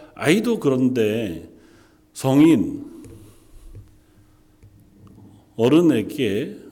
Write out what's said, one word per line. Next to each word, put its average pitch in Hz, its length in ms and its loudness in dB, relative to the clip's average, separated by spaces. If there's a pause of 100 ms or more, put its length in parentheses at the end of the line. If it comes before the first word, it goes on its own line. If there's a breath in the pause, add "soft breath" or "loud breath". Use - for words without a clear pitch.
(140 loud breath)
아이도 214 460 0
그런데 117 920 -2 (600 soft breath)
성인, 135 720 2 (2750 soft breath)
어른에게 123 1160 0